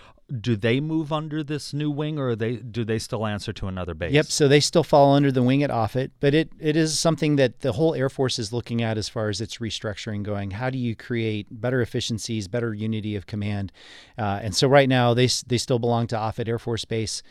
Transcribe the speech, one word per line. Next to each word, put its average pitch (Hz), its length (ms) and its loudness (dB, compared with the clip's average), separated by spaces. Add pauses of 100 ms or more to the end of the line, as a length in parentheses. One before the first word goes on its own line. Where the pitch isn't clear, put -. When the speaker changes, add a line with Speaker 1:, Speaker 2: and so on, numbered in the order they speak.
(420)
Speaker 1:
Do 117 160 0
they 117 240 2
move 156 320 -4
under 156 280 -6
this 143 320 -8
new 147 160 -2
wing, 151 300 -4
or 131 120 -2
are 117 40 0
they, 113 220 -2
do 113 260 -6
they 110 160 0
still 110 260 -6
answer 104 280 -4
to - 140 -6
another 90 260 -6
base? 80 180 -4
Speaker 2:
Yep, 147 140 4
so 143 240 2
they 147 100 8
still 151 240 2
fall 143 300 8
under 139 180 4
the 127 100 2
wing 135 220 4
at 139 80 -2
Offutt, 120 480 -2
but 143 140 4
it, 160 260 2
it 156 160 0
is 156 240 2
something 156 380 2
that 131 240 2
the 131 100 0
whole 160 240 2
Air 131 140 0
Force 131 280 -2
is 104 140 -6
looking 117 300 -4
at 110 160 0
as 104 100 -4
far 107 220 -4
as 101 100 -4
its 110 200 -8
restructuring 104 640 -6
going. 101 280 -4
How 120 180 -4
do 131 80 -6
you 120 200 -4
create 110 520 -4
better 123 300 -2
efficiencies, 110 680 -4
better 117 240 -2
unity 107 420 -4
of 95 100 -8
command? 101 460 -4 (460)
Uh, 101 260 -2
and 104 100 -4
so 139 140 2
right 135 220 8
now, 123 240 4
they 123 120 4
s-, - 220 -2
they 123 100 0
still 123 220 0
belong 117 280 0
to 117 100 -4
Offutt 110 320 -4
Air 117 100 -2
Force 117 240 -4
Base, 110 480 -4